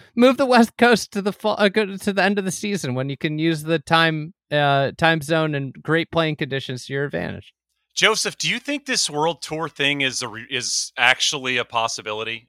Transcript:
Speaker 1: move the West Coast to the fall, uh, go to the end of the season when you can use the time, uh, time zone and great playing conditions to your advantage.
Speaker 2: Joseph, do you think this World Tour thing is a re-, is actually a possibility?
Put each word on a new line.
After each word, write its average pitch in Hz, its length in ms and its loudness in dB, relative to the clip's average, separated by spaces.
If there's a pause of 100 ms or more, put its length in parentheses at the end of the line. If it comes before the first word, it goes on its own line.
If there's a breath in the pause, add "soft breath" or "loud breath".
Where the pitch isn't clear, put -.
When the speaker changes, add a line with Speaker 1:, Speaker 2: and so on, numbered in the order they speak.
(160 soft breath)
Speaker 1:
move 247 220 6
the 277 80 4
West 240 300 6
Coast 240 360 4
to 202 100 -4
the 196 100 -2
fall, 208 260 -2
uh, 202 100 4
go 208 180 0 (100)
to 202 160 -2
the 190 100 0
end 202 160 2
of 190 60 -4
the 185 60 -4
season 175 440 -4
when 131 140 -2
you 139 80 -6
can 151 220 -4
use 160 240 0
the 160 160 0
time, 160 560 0 (160)
uh, 139 480 2
time 165 240 4
zone 156 320 0
and 139 180 -6 (100)
great 160 280 0
playing 160 260 0
conditions 131 500 -6
to 131 60 -10
your 139 120 -2
advantage. - 500 -8 (400)
Speaker 2:
Joseph, 208 440 0
do 156 100 -2
you 226 120 -4
think 285 260 -8
this 240 240 -2
World 156 320 -2
Tour 156 260 -6
thing 143 340 -2
is 131 200 -2
a 123 60 -6
re-, 110 200 -14
is - 480 -6
actually 127 600 2
a 120 80 0
possibility? 113 840 -6